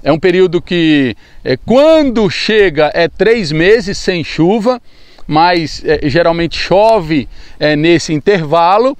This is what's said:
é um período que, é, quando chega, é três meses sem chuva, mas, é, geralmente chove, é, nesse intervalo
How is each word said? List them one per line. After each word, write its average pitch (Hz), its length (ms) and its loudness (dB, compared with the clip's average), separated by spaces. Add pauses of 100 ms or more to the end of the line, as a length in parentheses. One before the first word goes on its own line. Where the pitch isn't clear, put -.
é 139 100 -2
um 160 60 2
período 180 420 2
que, 151 560 0 (280)
é, 127 120 -2
quando 269 720 2
chega, 175 640 0
é 170 140 0
três 196 440 0
meses 185 460 0
sem 175 260 -4
chuva, 214 560 -2 (460)
mas, 165 580 0
é, 151 240 -2
geralmente 170 500 0
chove, 175 720 0 (300)
é, 151 180 0
nesse 160 360 0
intervalo 170 880 0